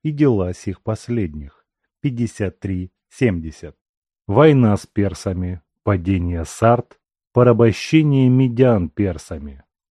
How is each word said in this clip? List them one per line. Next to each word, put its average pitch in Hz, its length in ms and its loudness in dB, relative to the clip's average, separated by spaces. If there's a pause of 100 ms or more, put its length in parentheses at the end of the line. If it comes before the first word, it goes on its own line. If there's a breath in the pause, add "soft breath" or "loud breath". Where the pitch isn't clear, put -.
и 156 80 -6
дела 123 440 0
сих - 280 -12
последних. 92 840 -8 (340)
Пятьдесят 117 580 -6
три 90 320 -8 (200)
семьдесят. 82 640 -4 (520)
Война 123 500 4
с - 80 -8
персами. 90 800 -6 (200)
Падение 87 640 -2
Сарт. - 540 0 (340)
Порабощение 123 960 2
медиан 123 600 2
персами. 78 760 -8 (300)